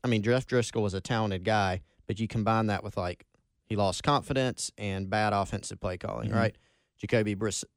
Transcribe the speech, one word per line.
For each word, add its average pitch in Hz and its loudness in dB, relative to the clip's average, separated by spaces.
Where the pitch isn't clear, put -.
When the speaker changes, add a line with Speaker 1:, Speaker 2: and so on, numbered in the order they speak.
Speaker 1:
I 127 0
mean, 110 4
Jeff 123 2
Driscoll 120 2
was 98 0
a 95 -4
talented 107 0
guy, 98 2
but 104 -4
you 113 0
combine 110 2
that 101 0
with, 104 -8
like, 90 -4
he 110 -4
lost 98 2
confidence 131 0
and 98 -4
bad 107 2
offensive 98 -2
play 92 -4
calling, 101 -6
Speaker 2:
Mm-hmm. 104 0
Speaker 1:
right? 113 2
Jacoby 107 0
Briss-, 101 -2